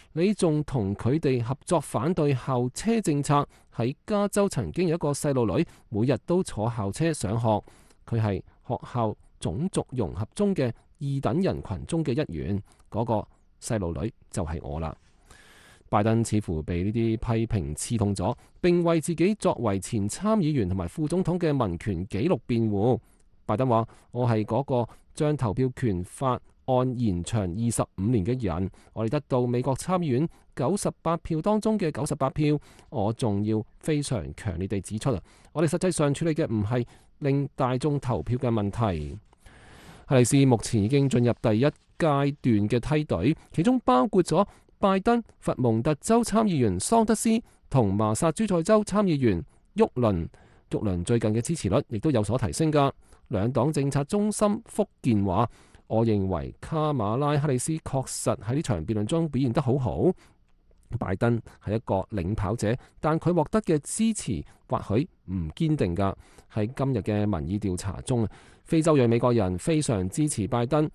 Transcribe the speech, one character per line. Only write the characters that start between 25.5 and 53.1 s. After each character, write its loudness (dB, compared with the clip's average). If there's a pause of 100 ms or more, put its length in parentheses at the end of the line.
票 0
權 -2
法 -4 (260)
案 2
延 0
長 -2
二 -2
十 -2 (160)
五 -6
年 2
嘅 -2
人， -2 (240)
我 -4
哋 -2
得 -2
到 0
美 0
國 0
參 -4
議 -2
院 2 (260)
九 0
十 -2 (100)
八 -2
票 -4
當 2
中 0
嘅 0
九 -4
十 -4
八 0
票。」 2 (300)
我 0
仲 0
要 0 (140)
非 -2
常 -4 (120)
強 -6
烈 -4
地 -2
指 -6
出 0
啊， -2 (340)
我 0
哋 2
實 -2
際 2
上 2
處 -4
理 0
嘅 0
唔 0
係 0 (320)
令 0
大 0
眾 0
投 -2
票 -2
嘅 -2
問 0
題。 -2 (880)
哈 2
里 8
斯 4
目 6
前 0
已 2
經 2
進 4
入 4
第 2
一 4
階 2 (240)
段 2
嘅 2
梯 0
隊， 2 (160)
其 0
中 2
包 4
括 2
咗 2 (360)
拜 4
登、 2 (180)
佛 -2
蒙 2
特 2
州 2
參 2
議 2
員 4
桑 4
德 2
斯 0 (400)
同 4
麻 2
薩 2
諸 -2
塞 2
州 6
參 0
議 2
員 2 (340)
沃 4
倫。 2 (460)
沃 -2
倫 -2
最 2
近 2
嘅 0
支 -4
持 -4
率 2 (140)
亦 -6
都 0
有 2
所 -2
提 -2
升 0
㗎。 4 (380)